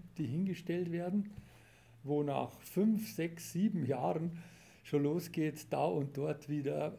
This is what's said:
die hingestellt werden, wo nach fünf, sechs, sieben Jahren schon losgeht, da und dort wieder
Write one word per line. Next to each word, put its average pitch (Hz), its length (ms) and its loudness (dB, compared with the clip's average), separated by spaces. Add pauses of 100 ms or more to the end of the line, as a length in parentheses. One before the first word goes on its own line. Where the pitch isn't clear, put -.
(160)
die 156 100 -2
hingestellt 175 640 -2
werden, 185 400 0 (720)
wo 147 180 2
nach 135 380 -2
fünf, 208 520 2
sechs, 165 400 -4
sieben 175 320 2
Jahren 160 540 0 (460)
schon 147 180 2
losgeht, 156 680 0
da 143 160 2
und 147 300 0
dort 147 320 -4
wieder 147 500 -2